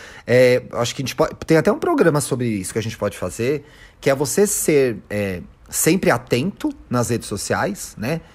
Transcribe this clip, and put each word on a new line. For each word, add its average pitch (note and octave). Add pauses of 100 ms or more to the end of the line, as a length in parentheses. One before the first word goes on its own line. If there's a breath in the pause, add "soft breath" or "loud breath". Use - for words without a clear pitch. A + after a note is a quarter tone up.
(260 loud breath)
é, B2 (100)
acho A#2
que C#3+
a -
gente -
pode, - (120)
tem D#3+
até G3+
um D4+
programa G3+
sobre B2
isso G2+
que A2+
a G#2+
gente A2
pode G#2
fazer, A#2+ (360 loud breath)
que C3+
é C#3
você D3
ser, C3+ (100)
é, G2 (300)
sempre F3
atento C3+ (200)
nas A#2+
redes A#2+
sociais, A2+
né? D#3 (140 soft breath)